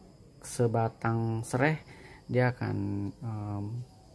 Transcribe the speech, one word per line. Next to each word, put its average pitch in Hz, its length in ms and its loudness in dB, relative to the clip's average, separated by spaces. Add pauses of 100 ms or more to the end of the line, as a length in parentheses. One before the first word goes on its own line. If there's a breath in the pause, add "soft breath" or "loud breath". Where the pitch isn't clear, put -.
(420)
sebatang 113 1040 0
sereh, 147 400 2 (400 loud breath)
dia 123 260 4
akan, 107 240 -2 (380)
em, 104 500 -6 (520)